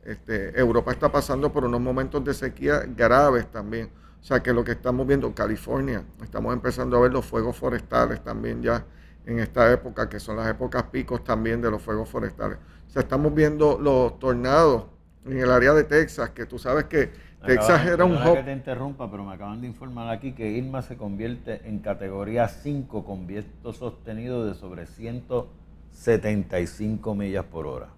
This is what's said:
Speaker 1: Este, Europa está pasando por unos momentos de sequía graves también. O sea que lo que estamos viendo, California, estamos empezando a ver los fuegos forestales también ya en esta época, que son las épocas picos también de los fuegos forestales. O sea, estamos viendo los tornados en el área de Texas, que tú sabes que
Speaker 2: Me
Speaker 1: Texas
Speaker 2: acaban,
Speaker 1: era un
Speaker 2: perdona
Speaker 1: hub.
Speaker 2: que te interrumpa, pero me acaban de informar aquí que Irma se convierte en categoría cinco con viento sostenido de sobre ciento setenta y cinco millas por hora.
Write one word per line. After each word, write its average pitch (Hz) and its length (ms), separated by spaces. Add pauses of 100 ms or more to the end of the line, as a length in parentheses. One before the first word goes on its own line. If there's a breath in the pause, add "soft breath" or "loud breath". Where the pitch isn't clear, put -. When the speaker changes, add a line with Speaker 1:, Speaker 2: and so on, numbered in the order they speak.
Speaker 1:
Este, 104 540
Europa 123 340
está 143 180
pasando 143 420
por 139 120
unos 120 160
momentos 127 440
de 139 80
sequía 139 500 (140)
graves 127 540
también. 110 400 (300 soft breath)
O - 20
sea 127 200
que 123 100
lo 120 100
que 117 100
estamos 123 340
viendo, 131 280
California, 110 720 (180)
estamos 113 300
empezando 123 460
a - 20
ver 127 120
los 127 120
fuegos 120 320
forestales 120 680
también 117 400
ya 117 220 (400 soft breath)
en 117 160
esta 117 320
época, 123 380
que 104 100
son 107 160
las 113 120
épocas 120 360
picos 131 400
también 113 380
de 113 80
los 104 100
fuegos 110 280
forestales. 110 500 (280 soft breath)
O - 40
sea, 139 100
estamos 147 340
viendo 151 460
los 127 380
tornados 127 680 (400)
en 131 140
el 127 120
área 127 220
de 151 120
Texas, 147 460
que 117 140
tú 123 140
sabes 143 260
que 147 260 (300 loud breath)
Speaker 2:
Me - 60
Speaker 1:
Texas 127 340
Speaker 2:
acaban, 175 140
Speaker 1:
era 170 100
un 180 80
Speaker 2:
perdona 151 180
Speaker 1:
hub. 170 60
Speaker 2:
que 131 60
te 135 100
interrumpa, 135 580
pero 101 140
me 98 80
acaban 101 300
de 123 60
informar 117 420
aquí 117 220
que 113 180
Irma 131 320
se 120 160
convierte 110 680
en 104 140
categoría 101 680
cinco 131 580
con 95 200
viento 107 460
sostenido 117 720
de 101 100
sobre 87 320
ciento 120 640 (420)
setenta 104 680
y 87 60
cinco 107 480
millas 98 300
por 80 220
hora. 64 320